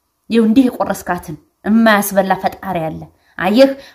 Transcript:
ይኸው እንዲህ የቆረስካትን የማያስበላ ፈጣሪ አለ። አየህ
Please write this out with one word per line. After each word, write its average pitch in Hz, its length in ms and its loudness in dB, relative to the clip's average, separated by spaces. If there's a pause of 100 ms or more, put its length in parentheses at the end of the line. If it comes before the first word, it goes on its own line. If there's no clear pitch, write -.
(300)
ይኸው 226 160 2
እንዲህ 226 200 4
የቆረስካትን 185 680 -6 (300)
የማያስበላ 202 720 2
ፈጣሪ 190 400 -6
አለ። 160 220 -8 (380)
አየህ 240 320 4 (240)